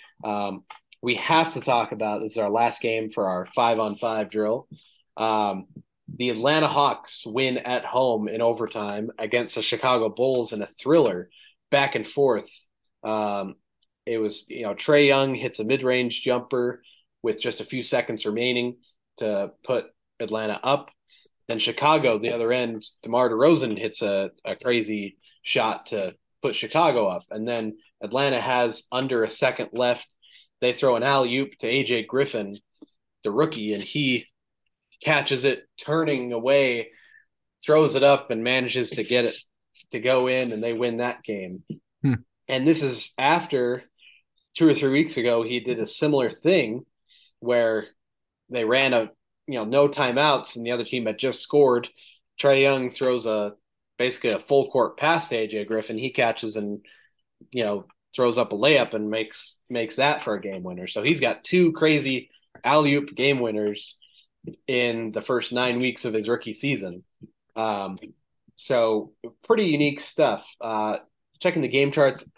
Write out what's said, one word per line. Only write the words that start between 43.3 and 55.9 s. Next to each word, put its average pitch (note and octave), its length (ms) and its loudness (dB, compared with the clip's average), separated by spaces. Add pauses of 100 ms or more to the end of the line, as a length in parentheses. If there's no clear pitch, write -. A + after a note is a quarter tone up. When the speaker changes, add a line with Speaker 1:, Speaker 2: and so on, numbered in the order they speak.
Speaker 1:
two E3 100 6
or D3 80 8
three C3+ 160 2
weeks D3 260 2
ago, A#2 280 2
he A#2+ 160 -2
did A#2+ 180 -4
a G#2+ 80 -4
similar C#3+ 420 2
thing C3 580 0 (520)
where A#2 480 0 (640)
they A#2+ 160 -2
ran B2+ 300 2
a, A2 160 0 (360)
you C#3 80 -6
know, A2+ 100 -4
no C#3 240 4
timeouts, C#3 680 0
and A#2 80 -10
the A#2+ 80 -2
other A#2+ 120 -2
team A#2+ 220 -4
had A2 120 -4
just B2+ 220 -2
scored. B2+ 480 4 (520)
Trae C#3 220 6
Young C3+ 260 2
throws B2 380 -2
a, G#2 260 -2 (460)
basically B2 320 -2
a G2 100 -2
full C#3 300 2
court A#2+ 260 2
pass D#3+ 320 0
to B2 80 -4
A A2 100 -2
J G#2+ 180 -6
Griffin. A2 340 -4